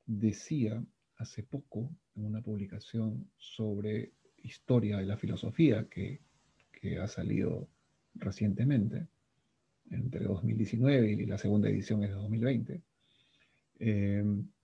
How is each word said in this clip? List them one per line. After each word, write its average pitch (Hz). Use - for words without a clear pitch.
decía 110
hace 117
poco 139
en 107
una 107
publicación 110
sobre 107
historia 107
de 95
la 101
filosofía 113
que, -
que -
ha 107
salido -
recientemente, 107
entre 117
dos 98
mil 110
diecinueve 117
y 104
la 104
segunda 104
edición 101
es 101
de 98
dos 101
mil 113
veinte, 135
eh, 101